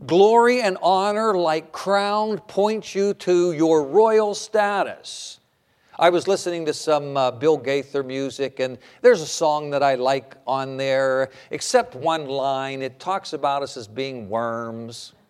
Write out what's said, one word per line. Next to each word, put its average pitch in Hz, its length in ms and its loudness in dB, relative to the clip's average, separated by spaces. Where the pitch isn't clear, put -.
Glory 233 560 6
and 190 200 0
honor, 208 540 2
like 160 360 0
crowned, 202 760 -2
point 208 460 -2
you 196 200 0
to 175 380 2
your 156 320 4
royal 214 500 4
status. 202 1040 -4
I 175 120 6
was 175 180 0
listening 175 380 -2
to 151 80 -2
some, 143 420 -2
uh, 131 140 2
Bill 143 260 2
Gaither 139 460 -2
music, 131 580 -6
and 131 160 -4
there's 226 220 4
a 147 40 -8
song 151 440 -2
that 139 120 0
I 139 120 4
like 131 420 -2
on 135 300 -4
there, 135 540 0
except - 440 -2
one 151 320 -2
line. 135 560 -4
It 131 180 -8
talks 185 320 -6
about 143 300 -2
us 131 160 -10
as 110 100 -14
being 123 400 -8
worms. 117 840 -6